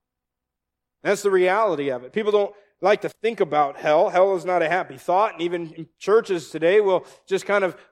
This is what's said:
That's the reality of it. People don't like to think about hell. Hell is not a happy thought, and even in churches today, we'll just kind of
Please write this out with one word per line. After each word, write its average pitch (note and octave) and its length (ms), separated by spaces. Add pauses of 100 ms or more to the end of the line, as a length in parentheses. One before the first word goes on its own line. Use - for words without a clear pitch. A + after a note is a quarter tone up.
(1040)
That's F#3+ 200
the G3+ 80
reality F3+ 580
of B2 160
it. B2+ 80
People G#3 180
don't G3+ 240 (280)
like G3 180
to E3+ 80 (120)
think A3 180
about D3 380
hell. D#3+ 320
Hell F#3 260
is D#3+ 100
not F3 180
a D#3 60
happy E3 280
thought, F#3+ 360
and E3 100
even F3 300
in E3 140 (120)
churches G3 500
today, E3+ 320
we'll F#3+ 240 (220)
just F#3 180
kind G3+ 180
of F3 120 (160)